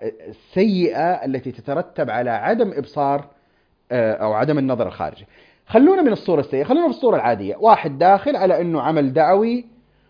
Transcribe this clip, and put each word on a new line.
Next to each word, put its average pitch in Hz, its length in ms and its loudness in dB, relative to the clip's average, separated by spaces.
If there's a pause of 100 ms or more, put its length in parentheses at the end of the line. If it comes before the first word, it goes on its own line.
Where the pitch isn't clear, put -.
السيئة 160 1200 -2
التي 131 280 -6
تترتب 139 580 -6
على 120 200 -4
عدم 185 440 -2
إبصار، 139 520 -4 (680)
آه، 113 220 0
أو 107 180 -2
عدم 139 260 0
النظر 127 280 -2
الخارجي. - 400 -10 (400)
خلونا 339 360 4
من 247 100 2
الصورة 175 280 0
السيئة، 135 240 -4
خلونا 330 240 0
في - 60 0
الصورة 214 220 0
العادية. 107 400 -2
واحد 175 420 2
داخل 196 380 2
على 180 240 0
إنه 165 200 -2
عمل 143 320 0
دعوي 202 520 2 (460)